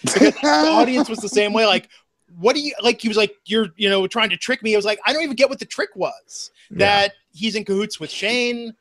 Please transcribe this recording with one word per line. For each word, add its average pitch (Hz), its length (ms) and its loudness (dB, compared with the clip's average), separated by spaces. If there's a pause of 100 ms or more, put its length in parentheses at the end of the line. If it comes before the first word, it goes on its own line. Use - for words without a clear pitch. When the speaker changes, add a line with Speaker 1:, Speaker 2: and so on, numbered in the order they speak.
Speaker 1:
Because - 320 4
the - 60 -14
Speaker 2:
<laughs> - 60 -4
Speaker 1:
audience 302 640 2
was 226 80 -6
the 208 100 -8
same 208 240 0
way. 220 140 2
Like, 185 220 0 (500)
what 214 160 2
do 294 80 -2
you, 294 180 -8
like, 233 200 0
he 226 80 -4
was 214 80 -2
like, 208 180 2 (100)
"You're, 214 320 0
you 202 140 0
know, 196 160 2
trying 220 240 -2
to 180 60 -4
trick - 260 -4
me." 214 120 0
I 208 40 4
was 196 60 0
like, 214 200 -2
"I 233 80 2
don't 311 120 -2
even 277 100 -6
get 262 160 4
what 262 80 -8
the 214 80 -10
trick - 300 -8
was." - 560 -10 (180)
Speaker 3:
Yeah. 180 80 -14
Speaker 1:
That 202 360 2 (200)
he's 202 220 -6
in 214 80 -4
cahoots 202 340 -4
with 156 120 -10
Shane, 240 720 -4